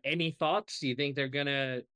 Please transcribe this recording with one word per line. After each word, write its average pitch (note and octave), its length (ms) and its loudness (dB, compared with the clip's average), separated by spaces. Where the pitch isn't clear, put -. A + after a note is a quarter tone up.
any D#3+ 260 0
thoughts? E3+ 500 0
Do D3 80 0
you B2 60 2
think C#3 200 0
they're C#3 140 0
gonna C3+ 540 0